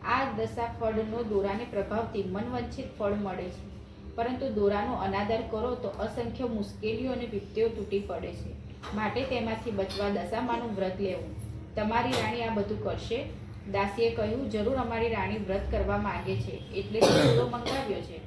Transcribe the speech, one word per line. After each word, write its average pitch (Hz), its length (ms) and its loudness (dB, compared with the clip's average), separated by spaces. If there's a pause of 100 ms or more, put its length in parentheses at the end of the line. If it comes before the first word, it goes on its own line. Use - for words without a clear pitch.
આ 254 200 2 (140)
દશા 226 420 -2
ફળનો 220 440 0
દોરાને 208 480 0
પ્રભાવથી 208 520 0
મનવંચિત 240 640 -4 (140)
ફળ 202 140 2
મળે 185 360 -2
છે, - 280 -12 (380)
પરંતુ 254 340 0
દોરાનો 208 440 4
અનાદર 202 480 0 (100)
કરો 233 240 0
તો - 120 -4
અસંખ્ય 233 560 -4
મુશ્કેલીઓ 226 680 -2
અને 240 140 -2
વિપત્તિઓ 214 440 0
તૂટી 202 300 -2
પડે 185 340 -4
છે. - 160 -6 (460)
માટે 214 280 0
તેમાંથી 226 480 -2
બચવા 196 380 0
દશામાનું 233 680 0
વ્રત 190 260 0
લેવું. - 340 -2 (400)
તમારી 226 360 2
રાણી 233 300 2
આ 226 120 0
બધું 208 300 0
કરશે?" 226 400 -2 (480)
દાસીએ 202 440 2
કહ્યું, 226 340 0
"જરૂર, 214 260 2
અમારી 226 340 2
રાણી 208 280 0
વ્રત 196 240 0 (100)
કરવા 202 260 2
માંગે 190 380 0
છે, - 400 -4
એટલે 208 240 0
તો - 80 10
દોરો 240 420 8
મંગાવ્યો 240 520 -2
છે." - 260 -10